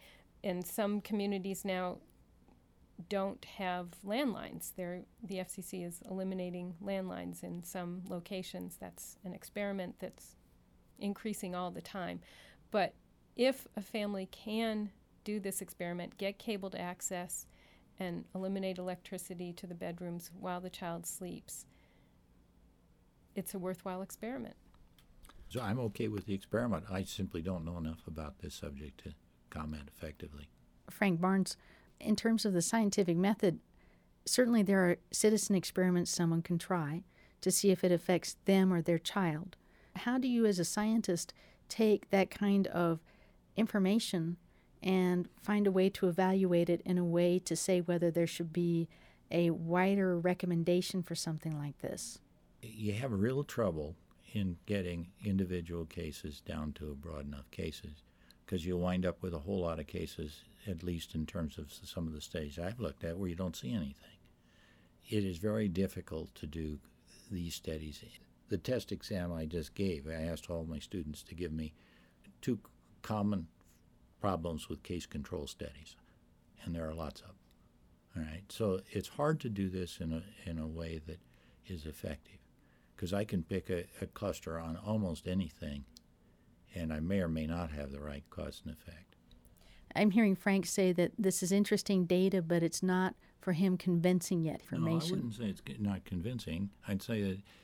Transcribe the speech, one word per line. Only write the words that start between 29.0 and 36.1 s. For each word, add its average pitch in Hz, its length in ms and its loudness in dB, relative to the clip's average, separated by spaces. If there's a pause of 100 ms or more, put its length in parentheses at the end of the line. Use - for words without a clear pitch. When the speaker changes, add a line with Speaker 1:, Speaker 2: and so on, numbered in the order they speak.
Speaker 2:
to - 80 -10 (360)
comment 76 460 -8
effectively. 73 540 -12 (400)
Speaker 3:
Frank 180 320 2
Barnes, 185 340 2 (440)
in 214 160 2
terms 226 300 2
of 202 80 2
the 170 80 4
scientific 196 560 4
method, 180 420 4 (640)
certainly 233 380 6
there 196 160 6
are 180 180 6 (140)
citizen 214 440 4
experiments 180 560 4